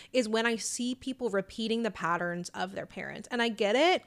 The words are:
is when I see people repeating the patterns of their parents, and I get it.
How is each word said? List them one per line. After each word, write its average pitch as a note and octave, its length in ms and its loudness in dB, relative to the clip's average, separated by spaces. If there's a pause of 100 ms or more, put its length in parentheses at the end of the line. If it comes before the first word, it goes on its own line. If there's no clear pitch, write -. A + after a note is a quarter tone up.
(140)
is A#3+ 160 2
when A3+ 160 2
I A#3 100 2
see B3 400 -4
people B3+ 340 -6
repeating A3 540 0
the G#3 80 0
patterns F3 580 -2
of F#3+ 260 -4
their - 100 -6
parents, D3 460 -10
and A#3+ 100 0
I A#3 80 2
get G#3+ 260 2
it. D#4+ 320 4